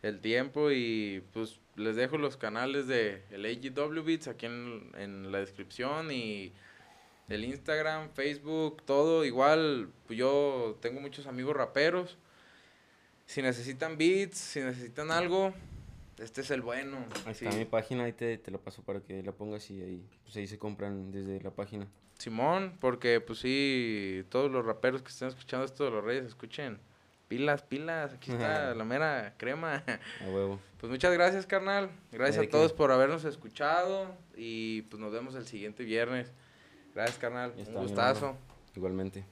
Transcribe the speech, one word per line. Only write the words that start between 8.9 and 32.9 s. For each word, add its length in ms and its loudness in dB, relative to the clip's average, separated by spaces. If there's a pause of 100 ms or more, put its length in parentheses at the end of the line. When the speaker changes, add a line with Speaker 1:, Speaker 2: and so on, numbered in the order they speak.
Speaker 1:
Igual, 680 4 (160)
pues, 120 -6
yo 640 2
tengo 200 -4
muchos 260 -12
amigos 300 -2
raperos. 600 2 (1080)
Si 160 -4
necesitan 540 -2
beats, 400 4
si 240 -6
necesitan 500 -4
algo, 440 4 (640)
este 240 -8
es 80 -6
el 100 2
bueno. 380 -4 (260)
Speaker 2:
Ahí 80 -6
está 200 -4
Speaker 1:
Sí. 60 0
Speaker 2:
mi 60 0
página, 400 0
ahí 80 -2
te, 240 -2
te 140 -12
la 80 -6
paso 240 -14
para 180 -6
que 220 -8
la 100 -6
pongas 380 -8
y 100 -10
ahí, 260 -10 (180)
pues, 120 -14
ahí 100 -4
se 120 -10
compran 540 -6
desde 280 -6
la 100 -8
página. 380 -6 (300)
Speaker 1:
Simón, 600 2
porque, 440 6
pues, 160 -8
sí, 920 2
todos 220 2
los 160 0
raperos 340 2
que 80 -18
estén 200 -8
escuchando 360 -4
esto 220 -2
de 60 2
Los 120 -2
Reyes, 220 0
escuchen. 520 -10 (480)
Pilas, 360 2
pilas, 500 -4
aquí 200 -10
está 420 2
Speaker 2:
<laughs> 0 -
Speaker 1:
la 100 -2
mera 540 0
crema. 440 -2 (380)
Speaker 2:
A 80 -6
huevo. 320 0 (180)
Speaker 1:
Pues, 140 -8
muchas 220 4
gracias, 320 6
carnal. 440 2 (220)
Gracias 240 2
Speaker 2:
No 60 4
hay 40 4
Speaker 1:
a 20 -6
Speaker 2:
de 40 -2
Speaker 1:
todos 200 8
Speaker 2:
qué. 40 -8
Speaker 1:
por 160 8